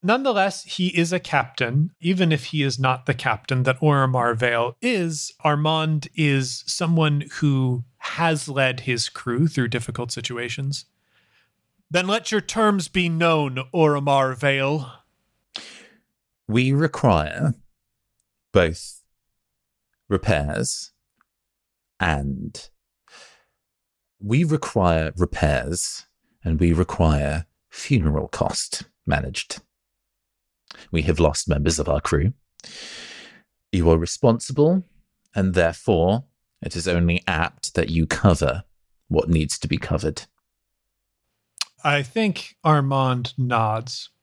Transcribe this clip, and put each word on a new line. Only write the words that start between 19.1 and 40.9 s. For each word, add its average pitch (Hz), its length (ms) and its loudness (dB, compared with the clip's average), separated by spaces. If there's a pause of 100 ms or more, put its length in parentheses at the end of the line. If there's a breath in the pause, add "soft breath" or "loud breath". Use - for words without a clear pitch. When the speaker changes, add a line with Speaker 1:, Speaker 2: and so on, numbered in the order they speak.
Speaker 2:
repairs 92 840 -2 (1080)
and, 71 720 -4 (1500 loud breath)
we 117 260 0
require 90 720 2
repairs 76 880 -2 (360)
and 80 160 0
we 85 140 4
require 78 720 0 (220)
funeral 78 600 -2
cost - 560 -4 (220)
managed. - 540 -4 (1300 loud breath)
We 80 100 0
have 78 180 0
lost 76 280 2
members 76 300 0
of 80 100 -2
our 78 120 0
crew. 82 320 0 (1400 loud breath)
You 82 180 4
are 80 80 8
responsible, 139 840 2 (500)
and 95 200 2
therefore 90 720 2 (380)
it - 140 -10
is 85 120 -4
only 87 380 2
apt - 480 -4
that - 160 0
you 80 160 2
cover 73 580 2 (440)
what 80 200 0
needs 78 320 0
to - 80 -6
be 73 100 0
covered." 78 440 -4 (1600)